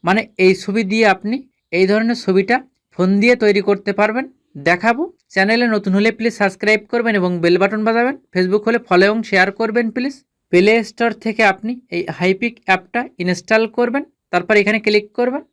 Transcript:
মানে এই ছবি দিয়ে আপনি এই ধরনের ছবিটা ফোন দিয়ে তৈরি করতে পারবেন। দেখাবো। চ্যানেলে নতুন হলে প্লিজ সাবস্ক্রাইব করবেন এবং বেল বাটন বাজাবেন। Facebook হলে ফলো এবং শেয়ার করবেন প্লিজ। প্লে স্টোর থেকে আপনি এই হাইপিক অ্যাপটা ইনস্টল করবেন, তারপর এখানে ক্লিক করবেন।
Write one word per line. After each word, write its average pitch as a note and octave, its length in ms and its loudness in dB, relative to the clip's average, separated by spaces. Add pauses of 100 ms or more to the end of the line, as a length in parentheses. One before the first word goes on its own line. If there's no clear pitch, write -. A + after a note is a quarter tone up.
মানে G3 140 2 (240)
এই F#3 80 6 (100)
ছবি G#3 200 -2 (100)
দিয়ে A3 120 2 (100)
আপনি G#3 220 -4 (360)
এই F#3 180 4
ধরনের A3+ 340 0
ছবিটা G3 320 2 (420)
ফোন F#3 100 2 (120)
দিয়ে A#3+ 220 4
তৈরি G#3 260 2
করতে G3+ 320 -2
পারবেন। G#3+ 240 0 (440)
দেখাবো। A3 340 0 (320)
চ্যানেলে A3 400 2
নতুন G3+ 200 -2
হলে G#3 240 2
প্লিজ A3+ 220 -2
সাবস্ক্রাইব G#3 400 0 (120)
করবেন A#3 280 -2
এবং F3+ 100 0 (120)
বেল F3 200 4
বাটন G3+ 260 -2
বাজাবেন। A#3+ 280 0 (160)
Facebook F#3 360 0
হলে A#3 100 0 (100)
ফলো F3+ 200 4
এবং A3 100 0 (120)
শেয়ার F#3+ 180 2 (120)
করবেন A3+ 340 -2
প্লিজ। C4 200 -4 (380)
প্লে F#3+ 220 4 (140)
স্টোর A#3 240 -2 (120)
থেকে A3 180 -2 (100)
আপনি A3 200 -8 (220)
এই E3+ 80 -4 (160)
হাইপিক F#3+ 360 -2 (120)
অ্যাপটা F#3 340 -2 (220)
ইনস্টল F3+ 400 0 (140)
করবেন, A#3+ 260 -2 (300)
তারপর F3+ 300 -2
এখানে G#3+ 240 0
ক্লিক G#3 200 0 (120)
করবেন। B3+ 240 -2 (100)